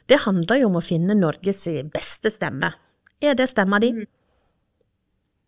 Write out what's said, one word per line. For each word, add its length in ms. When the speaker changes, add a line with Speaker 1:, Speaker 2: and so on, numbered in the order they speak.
Speaker 1:
det 100
handler 400
jo 80
om 100
å 60
finne 320
Norges 480
beste 460
stemme. 400
Er 180
det 100
stemma 300
di? 140
Speaker 2:
Mm. 120